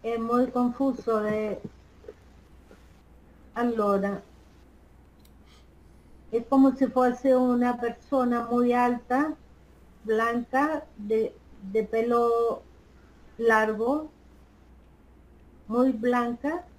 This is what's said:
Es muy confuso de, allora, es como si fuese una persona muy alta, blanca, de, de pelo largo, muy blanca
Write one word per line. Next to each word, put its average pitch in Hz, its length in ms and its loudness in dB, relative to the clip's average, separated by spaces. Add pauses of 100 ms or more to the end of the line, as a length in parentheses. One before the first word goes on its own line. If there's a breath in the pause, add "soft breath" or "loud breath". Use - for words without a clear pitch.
Es 226 160 -4
muy 240 280 2
confuso 247 720 -2
de, 214 380 -4 (2000)
allora, 202 680 -2 (2000)
es 233 140 -2
como 269 300 6
si 269 120 2
fuese 254 480 2
una 247 440 2
persona 240 680 -2
muy 240 280 2
alta, 247 600 0 (720)
blanca, 240 800 -2 (140)
de, 214 360 -2 (380)
de 220 120 0
pelo 233 800 0 (760)
largo, 226 720 0 (1600)
muy 247 240 2
blanca 247 720 -4 (140)